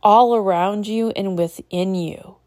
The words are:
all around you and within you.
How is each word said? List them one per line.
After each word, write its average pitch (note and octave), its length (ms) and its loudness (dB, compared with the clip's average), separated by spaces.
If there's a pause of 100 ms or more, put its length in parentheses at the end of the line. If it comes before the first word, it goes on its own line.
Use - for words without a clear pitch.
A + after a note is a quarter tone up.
all A#3 320 6
around G3+ 520 -2
you A3+ 240 -4
and G3 260 -4
within F3+ 580 -4
you. E3+ 420 -8 (100)